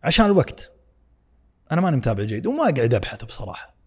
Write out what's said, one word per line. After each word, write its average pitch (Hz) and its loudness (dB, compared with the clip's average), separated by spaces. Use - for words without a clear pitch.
عشان 214 4
الوقت. - 0
أنا 165 2
ماني 175 2
متابع 107 0
جيد 107 -4
وما 294 -2
قاعد 131 2
أبحث 107 -4
بصراحة. - -14